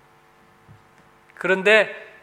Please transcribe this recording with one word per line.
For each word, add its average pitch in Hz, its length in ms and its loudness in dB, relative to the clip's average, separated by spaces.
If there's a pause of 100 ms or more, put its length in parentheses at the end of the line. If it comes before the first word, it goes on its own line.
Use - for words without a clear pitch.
(1300)
그런데 190 680 0 (180)